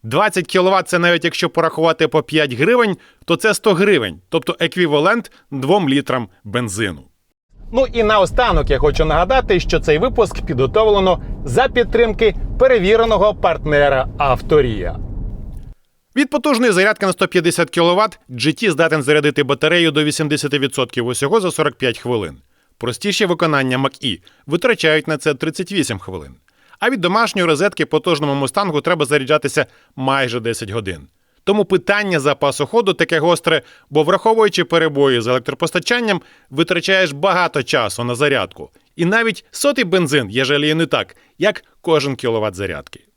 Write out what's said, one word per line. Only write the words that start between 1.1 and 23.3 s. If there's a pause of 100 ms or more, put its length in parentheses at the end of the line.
якщо
порахувати
по
п'ять
гривень, (280)
то
це
сто
гривень, (140)
тобто
еквівалент (200)
двом
літрам (160)
бензину. (720)
Ну
і
наостанок
я
хочу
нагадати,
що
цей
випуск
підготовлено (240)
за
підтримки (240)
перевіреного
партнера (100)
Авторія. (1200)
Від
потужної
зарядки
на
сто
п'ятдесят
кіловат (100)
G
T
здатен
зарядити
батарею
до
вісімдесяти
відсотків
усього
за
сорок
п'ять
хвилин. (400)
Простіші
виконання